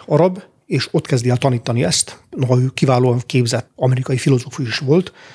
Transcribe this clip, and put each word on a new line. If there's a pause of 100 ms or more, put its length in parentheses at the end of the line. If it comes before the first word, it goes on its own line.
arab, (260)
és
ott
kezdi
el
tanítani
ezt.
Noha
ő
kiválóan
képzett
amerikai
filozófus
is
volt, (220)